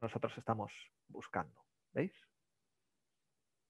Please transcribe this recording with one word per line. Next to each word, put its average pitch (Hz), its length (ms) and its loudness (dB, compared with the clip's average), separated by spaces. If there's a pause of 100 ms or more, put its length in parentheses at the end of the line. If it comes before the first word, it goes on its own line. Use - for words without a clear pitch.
nosotros - 380 0
estamos 110 340 2 (360)
buscando. - 560 -4 (280)
¿Veis? 175 200 2 (1600)